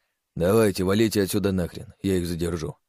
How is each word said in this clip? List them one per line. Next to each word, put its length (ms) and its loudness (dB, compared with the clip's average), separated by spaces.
Давайте, 480 2
валите 380 2
отсюда 280 0
нахрен, 500 -6
я 160 0
их 100 -2
задержу». 520 -6